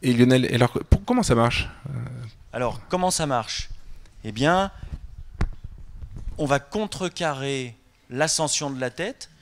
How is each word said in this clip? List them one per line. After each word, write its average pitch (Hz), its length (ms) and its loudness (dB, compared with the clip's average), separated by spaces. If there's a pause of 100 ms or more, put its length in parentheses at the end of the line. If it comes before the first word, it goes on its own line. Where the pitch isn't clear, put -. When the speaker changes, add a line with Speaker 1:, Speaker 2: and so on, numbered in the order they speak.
Speaker 1:
Et 127 120 2
Lionel, 123 320 6
et - 100 0
alors, 120 160 4 (180)
pour, - 160 6
comment 247 180 4
ça 123 120 4
marche ? 117 340 2 (200)
Euh, 131 100 -8 (540)
Speaker 2:
Alors, 117 360 -4
comment 180 220 2
ça 160 160 0
marche ? 120 420 -2 (540)
Eh 110 80 -6
bien, 170 400 2 (1700)
on 156 80 -2
va 139 140 4
contrecarrer 139 1160 -4 (340)
l'ascension 147 600 0
de 131 80 -8
la 127 100 -2
tête, 190 400 -8 (120)